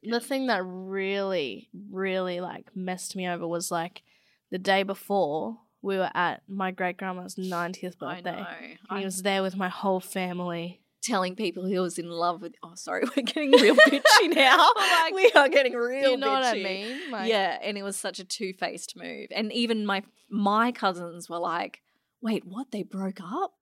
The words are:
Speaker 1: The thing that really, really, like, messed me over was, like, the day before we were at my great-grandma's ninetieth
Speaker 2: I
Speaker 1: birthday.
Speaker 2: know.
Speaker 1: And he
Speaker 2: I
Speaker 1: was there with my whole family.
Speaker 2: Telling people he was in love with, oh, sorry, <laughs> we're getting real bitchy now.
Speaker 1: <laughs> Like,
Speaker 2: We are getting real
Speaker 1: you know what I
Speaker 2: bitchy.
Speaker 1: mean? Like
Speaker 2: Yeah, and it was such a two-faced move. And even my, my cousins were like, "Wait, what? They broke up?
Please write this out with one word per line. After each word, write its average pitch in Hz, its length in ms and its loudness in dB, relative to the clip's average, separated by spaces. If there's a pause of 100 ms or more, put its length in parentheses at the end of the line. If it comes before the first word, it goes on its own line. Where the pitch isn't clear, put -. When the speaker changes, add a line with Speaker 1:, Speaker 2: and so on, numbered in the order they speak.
Speaker 1:
The 233 160 -2
thing 269 260 -4
that 208 180 0
really, 190 1040 -4 (220)
really, 185 500 -2
like, 175 360 -12
messed 185 400 -8
me 185 120 -4
over 170 180 -4
was, 170 240 -4
like, 175 320 -6 (480)
the 190 80 -6
day 196 260 2
before 196 760 -2 (240)
we 196 140 -2
were 185 180 0
at 170 340 -2
my 190 220 -4
great-grandma's 185 680 -6
ninetieth 180 640 -6
Speaker 2:
I 175 200 -8
Speaker 1:
birthday. 175 160 -6
Speaker 2:
know. 185 120 -10
Speaker 1:
And 165 300 -16 (200)
he 196 40 -4
Speaker 2:
I - 20 -4
Speaker 1:
was 185 180 -6
there 196 200 2
with 190 140 -2
my 190 120 -2
whole 185 320 0
family. 180 800 -6 (220)
Speaker 2:
Telling 185 340 -2
people 185 300 -4
he 190 120 0
was 180 200 -2
in 170 120 -8
love 170 320 -2
with, 170 120 -12 (100)
oh, 170 100 -20
sorry, - 360 -4
<laughs> - 60 -4
we're 277 60 0
getting 277 300 0
real 254 240 8
bitchy 320 580 8
now. 277 380 8
Speaker 1:
<laughs> 466 40 2
Like, 349 380 2
Speaker 2:
We 381 180 8
are 277 160 8
getting 269 240 4
real 254 400 2
Speaker 1:
you 254 40 2
know 269 160 0
what 269 120 2
I 233 120 2
Speaker 2:
bitchy. 196 80 -4
Speaker 1:
mean? 226 460 -6
Like 220 180 -4
Speaker 2:
Yeah, 190 340 2
and 202 160 -6
it 196 60 -8
was 196 120 -6
such 185 220 -6
a 190 60 -12
two-faced 185 720 -8
move. 170 340 -12
And 214 220 -4
even 226 340 0
my, 196 160 -2 (260)
my 208 440 2
cousins 175 560 -6
were 170 100 -6
like, 170 440 -4 (380)
"Wait, 220 240 -4
what? 196 280 -12
They 208 100 -6
broke 190 400 -8
up? 247 400 -6